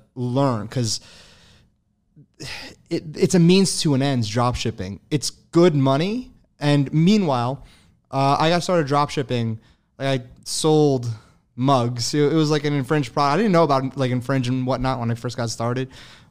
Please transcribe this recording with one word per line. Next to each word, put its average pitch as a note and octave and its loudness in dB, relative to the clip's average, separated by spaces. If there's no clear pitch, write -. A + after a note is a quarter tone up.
learn B2 -2
'cause A#2 -4
it, - -16
it's E3+ -2
a F#3 6
means F3+ 4
to D3+ 2
an C3 2
end, C3 0
drop A#2+ 0
shipping. G2+ -8
It's - -4
good E3+ 2
money. D3+ -2
And C#3+ 2
meanwhile, D3+ 2
uh, C#3 0
I D#3 2
got E3+ 0
started E3+ 0
drop C#3+ 0
shipping. A#2 -4
Like, C3+ -2
I A#2+ -20
sold D3 2
mugs. B2 0
It, D3 2
it D#3+ 0
was, D#3 2
like, D3+ 0
an D3 -2
infringed C#3+ -2
product. C#3+ 2
I D3+ 2
didn't F3 0
know E3 4
about, C3+ 0
like, C3 0
infringe B2+ -2
and B2+ -2
whatnot B2+ -2
when A#2 -4
I A#2 -4
first A#2+ -8
got A#2 -4
started. B2 -4